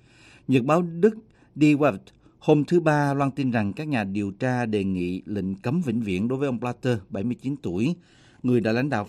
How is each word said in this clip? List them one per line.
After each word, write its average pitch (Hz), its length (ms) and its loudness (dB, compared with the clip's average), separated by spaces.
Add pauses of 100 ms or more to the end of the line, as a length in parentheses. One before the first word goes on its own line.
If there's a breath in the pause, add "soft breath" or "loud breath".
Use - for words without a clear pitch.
(480 loud breath)
Nhật 127 160 4
báo 156 180 4
Đức 175 320 2 (420 soft breath)
Die 151 180 6
Welt 135 240 2 (400 soft breath)
hôm 151 260 4
thứ 175 160 2
Ba 147 340 2
loan 139 160 0
tin 131 200 -2
rằng 107 220 0
các 156 160 -8
nhà 123 160 0
điều 101 260 -2
tra 123 360 -2
đề 107 180 0
nghị 92 400 -2
lệnh 98 300 -4
cấm 123 260 -2
vĩnh 120 200 -2
viễn 101 280 -2
đối 131 100 -2
với 143 80 -2
ông 123 140 -4
Blatter, 123 380 -2 (100)
bảy 98 160 -6
mươi 120 180 -4
chín 139 200 -6
tuổi, 107 320 -2 (480 loud breath)
người 123 180 2
đã 110 120 0
lãnh 127 160 0
đạo 107 200 -4